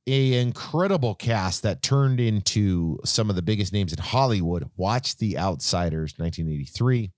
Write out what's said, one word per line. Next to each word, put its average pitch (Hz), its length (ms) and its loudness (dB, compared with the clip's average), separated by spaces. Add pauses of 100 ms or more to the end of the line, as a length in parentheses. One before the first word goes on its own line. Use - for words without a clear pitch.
a 131 280 4
incredible 127 800 0
cast 98 480 -2
that 101 180 -2
turned 135 380 2
into 98 840 2
some 110 240 0
of 92 80 0
the 90 40 0
biggest 101 300 0
names 95 220 -2
in 82 60 -6
Hollywood. 90 760 0
Watch 110 400 -2
The 98 220 -2
Outsiders, 82 840 -2
nineteen 82 300 -4
eighty-three. 104 680 -2